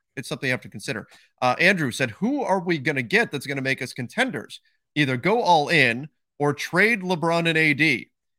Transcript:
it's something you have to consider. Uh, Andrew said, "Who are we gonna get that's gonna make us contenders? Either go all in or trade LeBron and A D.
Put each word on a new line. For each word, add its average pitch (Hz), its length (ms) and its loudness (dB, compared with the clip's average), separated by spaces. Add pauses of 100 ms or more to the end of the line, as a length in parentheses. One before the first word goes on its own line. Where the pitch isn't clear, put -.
(160)
it's 139 120 -12
something 143 200 -6
you 127 40 2
have 127 100 -2
to - 60 -18
consider. 110 380 -10 (360)
Uh, 123 180 2
Andrew 165 300 2
said, 127 220 -2
"Who 254 300 -2
are 190 180 0
we 170 180 -2
gonna 135 240 -2
get 214 280 0
that's 143 160 -8
gonna 139 160 -6
make 131 200 -2
us 127 100 -10
contenders? 143 680 -6 (340)
Either 147 220 2
go 190 260 2
all 156 260 4
in 135 400 4 (300)
or 147 160 2
trade 196 480 0
LeBron 170 460 0
and 165 100 2
A 156 160 4
D. 139 360 0 (280)